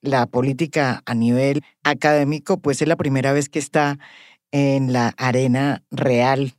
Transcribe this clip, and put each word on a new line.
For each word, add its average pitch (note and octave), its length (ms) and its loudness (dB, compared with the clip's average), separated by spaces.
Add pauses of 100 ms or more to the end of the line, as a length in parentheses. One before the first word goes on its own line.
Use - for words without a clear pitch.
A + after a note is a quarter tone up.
la C3+ 240 0
política C3+ 800 -2
a B2 80 -6
nivel B2 480 0 (220)
académico, D3 720 0
pues C#3+ 240 -2
es D#3 60 0
la E3 80 2
primera C3+ 380 -2
vez C#3+ 160 -2
que D#3 100 -4
está C#3+ 400 -2 (520)
en C3+ 420 0
la A#2+ 240 0
arena C3 760 0
real C3 680 0